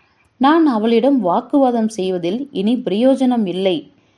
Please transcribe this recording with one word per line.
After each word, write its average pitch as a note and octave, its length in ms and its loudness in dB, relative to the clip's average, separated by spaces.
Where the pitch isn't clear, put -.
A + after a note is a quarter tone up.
நான் D#4 300 2
அவளிடம் A#3 540 2
வாக்குவாதம் A#3 680 0
செய்வதில் F#3 640 -4
இனி G#3 240 -2
பிரயோஜனம் A#3+ 680 0
இல்லை. F3+ 440 -4